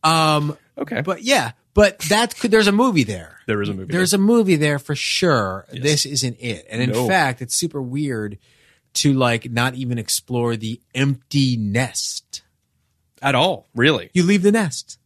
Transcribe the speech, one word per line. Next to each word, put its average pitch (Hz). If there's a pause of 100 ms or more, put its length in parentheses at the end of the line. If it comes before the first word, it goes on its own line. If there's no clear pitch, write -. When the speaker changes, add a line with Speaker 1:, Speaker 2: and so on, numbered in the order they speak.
Speaker 1:
Um, 156 (220)
Speaker 2:
Okay. -
Speaker 1:
but 170
yeah, 220 (220)
but 202 (100)
that 214
could, 233
there's 214
a 202
movie 208
there. 92
Speaker 2:
There 107
is 101
a 82
movie 95
Speaker 1:
There's 180
Speaker 2:
there. 196
Speaker 1:
a -
movie 202
there 147
for 147
sure. 107
Speaker 2:
Yes. 127
Speaker 1:
This 143
isn't 131
it. 117
And 113
in 127
Speaker 2:
No. 120
Speaker 1:
fact, 151
it's 120
super 147
weird 123 (560)
to, 143
like, 123
not 120
even 123
explore 120
the 110 (140)
empty 135
nest. - (800)
Speaker 2:
At 139
all, 135
really. 120
Speaker 1:
You 180
leave 185
the 202
nest. 208